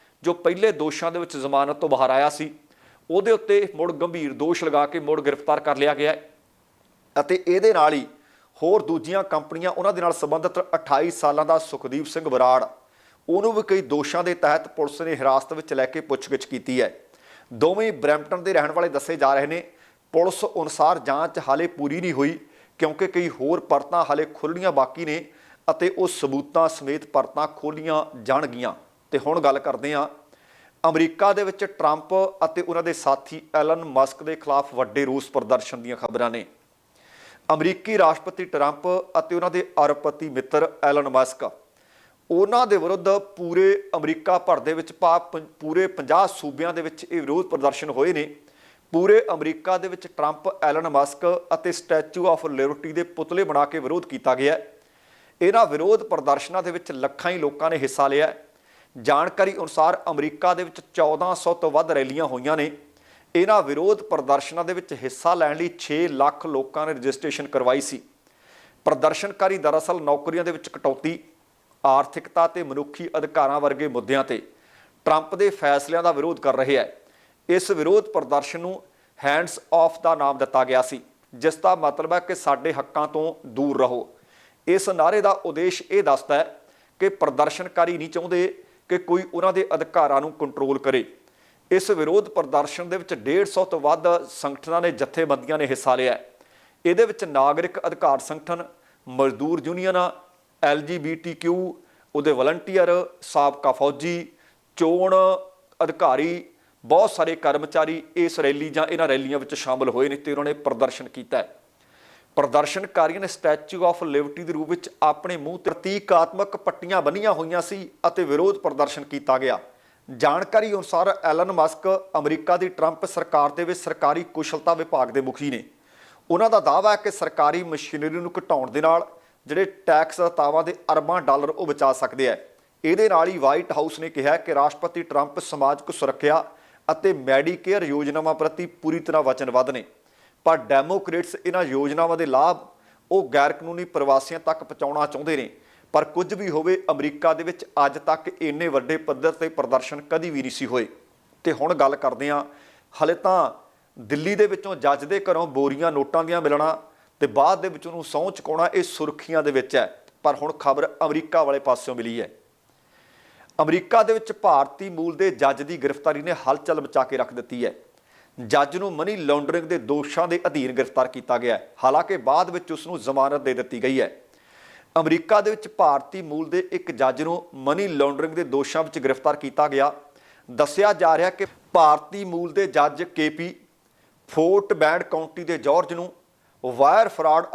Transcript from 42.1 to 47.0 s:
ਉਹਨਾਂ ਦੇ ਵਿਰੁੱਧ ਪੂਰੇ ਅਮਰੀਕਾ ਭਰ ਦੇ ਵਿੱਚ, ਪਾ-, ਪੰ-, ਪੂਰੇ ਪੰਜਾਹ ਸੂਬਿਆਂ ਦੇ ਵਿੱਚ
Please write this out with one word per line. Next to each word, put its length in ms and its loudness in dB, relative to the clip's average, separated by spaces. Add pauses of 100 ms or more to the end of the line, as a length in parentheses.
ਉਹਨਾਂ 380 4
ਦੇ 100 4
ਵਿਰੁੱਧ 320 0 (260)
ਪੂਰੇ 340 2 (280)
ਅਮਰੀਕਾ 420 0
ਭਰ 200 2
ਦੇ 140 -2
ਵਿੱਚ, 200 -8
ਪਾ-, 280 2
ਪੰ-, 240 -12 (140)
ਪੂਰੇ 300 0
ਪੰਜਾਹ 400 2
ਸੂਬਿਆਂ 440 -6
ਦੇ 80 -6
ਵਿੱਚ 240 -10